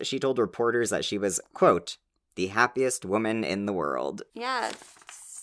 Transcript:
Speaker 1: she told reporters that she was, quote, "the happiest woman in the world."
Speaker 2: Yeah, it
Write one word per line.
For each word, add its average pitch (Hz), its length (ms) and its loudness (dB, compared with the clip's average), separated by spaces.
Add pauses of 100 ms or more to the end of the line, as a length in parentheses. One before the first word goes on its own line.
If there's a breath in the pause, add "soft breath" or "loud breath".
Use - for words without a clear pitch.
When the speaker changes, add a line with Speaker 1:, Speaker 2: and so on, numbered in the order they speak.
Speaker 1:
she - 160 -4
told 135 220 0
reporters 117 500 2
that 85 160 0
she 104 140 -2
was, 98 200 0 (140)
quote, 107 440 4 (380)
"the 92 120 0
happiest 123 580 2
woman 110 380 0
in 98 240 -2
the 104 60 0
world." 71 500 -2 (100)
Speaker 2:
Yeah, 240 360 -2
it - 80 -8 (640)